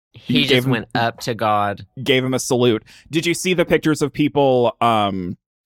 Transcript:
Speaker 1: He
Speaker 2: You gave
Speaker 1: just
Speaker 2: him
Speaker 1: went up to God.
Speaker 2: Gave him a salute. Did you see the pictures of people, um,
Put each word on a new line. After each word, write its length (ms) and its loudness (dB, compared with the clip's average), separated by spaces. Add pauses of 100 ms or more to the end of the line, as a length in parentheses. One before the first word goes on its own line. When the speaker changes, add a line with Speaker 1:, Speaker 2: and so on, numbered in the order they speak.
(120)
Speaker 1:
He 280 -2
Speaker 2:
You 0 -
gave 80 0
Speaker 1:
just 180 2
Speaker 2:
him 60 2
Speaker 1:
went 240 -4
up 240 -2
to 140 -6
God. 520 -2 (160)
Speaker 2:
Gave 220 2
him 100 -2
a 60 -2
salute. 420 2 (300)
Did 140 -2
you 60 0
see 220 -2
the 100 2
pictures 380 0
of 100 -2
people, 680 2
um, 580 0 (280)